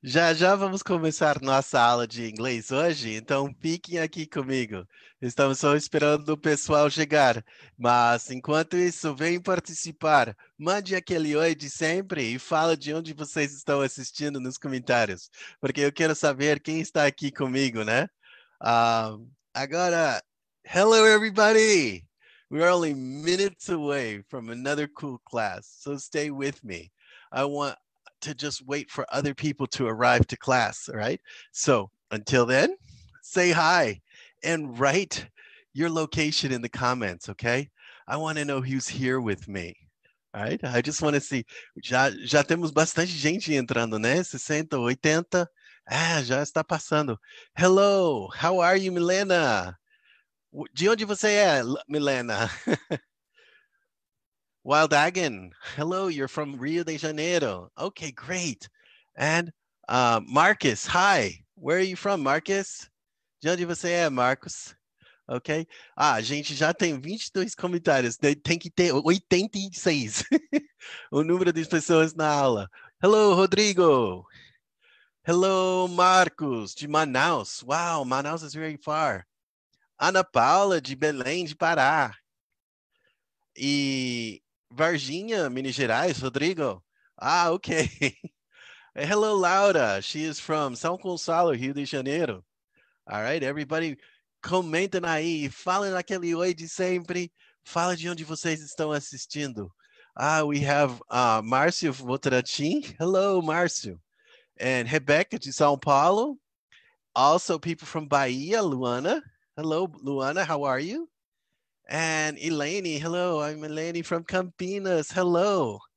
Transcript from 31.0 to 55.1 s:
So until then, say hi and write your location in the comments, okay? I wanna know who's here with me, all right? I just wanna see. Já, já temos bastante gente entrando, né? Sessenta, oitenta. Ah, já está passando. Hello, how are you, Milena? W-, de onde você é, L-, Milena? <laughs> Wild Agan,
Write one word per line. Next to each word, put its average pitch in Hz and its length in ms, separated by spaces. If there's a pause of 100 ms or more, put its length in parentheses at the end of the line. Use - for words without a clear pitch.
So 110 380 (220)
until 120 340
then, 143 300 (460)
say 180 300
hi 160 500 (420)
and 147 360
write 151 480 (460)
your 160 160
location 151 600
in 120 100
the 117 80
comments, 120 600
okay? 120 400 (380)
I 139 100
wanna 156 280
know 139 160
who's 131 260
here 131 340
with 104 260
me, 90 280 (580)
all 101 80
right? 110 220
I 123 180
just 147 200
wanna 147 200
see. 127 240 (380)
Já, 127 280 (140)
já 143 180
temos 165 280
bastante 160 400
gente 156 420
entrando, 117 460
né? 131 240
Sessenta, 151 560
oitenta. 156 680 (400)
Ah, 160 360
já 127 200
está 156 200
passando. 151 540 (380)
Hello, 180 760
how 180 320
are 185 160
you, 190 140
Milena? 175 880 (720)
W-, 151 220
de 170 160
onde 220 160
você 208 240
é, 196 300
L-, 127 280
Milena? 127 640 (160)
<laughs> - 420 (1600)
Wild 147 300
Agan, 147 580 (240)